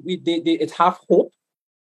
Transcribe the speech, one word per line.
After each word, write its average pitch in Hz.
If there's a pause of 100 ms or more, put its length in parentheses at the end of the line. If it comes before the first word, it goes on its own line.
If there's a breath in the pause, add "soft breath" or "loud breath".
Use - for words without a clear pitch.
we, 175
they, 165
they, 165
it 160
have 180 (100)
hope - (500)